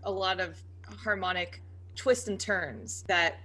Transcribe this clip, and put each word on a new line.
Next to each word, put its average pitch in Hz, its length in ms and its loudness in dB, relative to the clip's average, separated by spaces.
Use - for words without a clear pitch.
a 202 80 -2
lot 190 280 2
of 175 220 -4
harmonic 180 600 0
twists 254 320 4
and 202 120 0
turns - 680 -2
that 175 380 4